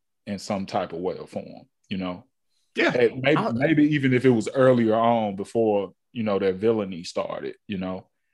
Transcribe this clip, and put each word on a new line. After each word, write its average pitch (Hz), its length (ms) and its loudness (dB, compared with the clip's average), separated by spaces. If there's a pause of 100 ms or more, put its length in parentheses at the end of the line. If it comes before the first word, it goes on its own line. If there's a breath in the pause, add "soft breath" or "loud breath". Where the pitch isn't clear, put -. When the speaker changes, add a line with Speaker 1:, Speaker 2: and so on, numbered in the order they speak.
(260)
Speaker 1:
in 101 140 -8
some 98 260 -6
type 92 260 -4
of 82 80 -10
way 90 180 -4
or - 100 -14
form, - 400 -14 (200)
you 101 100 -6
know? 90 280 -8 (500)
Speaker 2:
Yeah. - 160 2
Speaker 1:
Hey, 120 300 2
maybe, 139 160 2
Speaker 3:
I 185 140 -2
Speaker 1:
maybe 147 320 2 (120)
even 131 180 2
if 127 120 2
it 131 40 8
was 113 240 2
earlier 123 420 4
on 113 400 2
before, 101 580 0 (180)
you 117 120 -6
know, 104 140 0
their 95 160 2
villainy 95 500 -2
started, 80 520 -6 (120)
you 101 100 -6
know? 92 300 -8 (260)